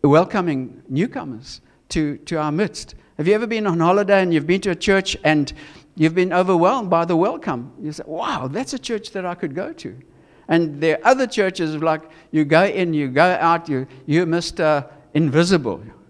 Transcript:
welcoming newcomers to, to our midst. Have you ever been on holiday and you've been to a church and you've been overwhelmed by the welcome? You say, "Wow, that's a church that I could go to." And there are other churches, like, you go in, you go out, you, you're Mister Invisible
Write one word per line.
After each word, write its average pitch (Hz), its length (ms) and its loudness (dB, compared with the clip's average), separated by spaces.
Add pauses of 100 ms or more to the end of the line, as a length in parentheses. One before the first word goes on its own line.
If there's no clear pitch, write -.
welcoming 151 840 0
newcomers 139 720 -6 (280)
to, 147 300 -4
to - 160 -8
our 151 160 -2
midst. - 420 -4 (240)
Have 151 100 -2
you 202 60 4
ever 220 140 0
been 214 200 -2
on 170 120 0
holiday 190 420 4
and 175 120 2
you've 147 140 0
been 185 140 2
to 196 100 -2
a 165 40 0
church 190 480 0
and 151 280 2 (440)
you've 160 200 2
been 185 160 2
overwhelmed 185 580 2
by 170 160 2
the 170 100 0
welcome? 165 640 -2
You 151 120 -8
say, - 160 -12
"Wow, 160 400 -6
that's 175 260 -6
a 254 60 -8
church - 320 -8
that 185 140 -8
I 175 100 -6
could 151 180 -8
go 196 200 -8
to." - 220 -14 (520)
And 156 340 2
there 160 160 2
are - 100 2
other 262 200 4
churches, 185 480 -2
like, 156 260 -2 (300)
you 156 120 2
go 156 220 4
in, 180 280 -2
you 147 160 0
go 165 300 4
out, 165 300 2
you, 135 160 -2 (200)
you're 165 200 2
Mister 160 600 0 (280)
Invisible 151 680 2 (260)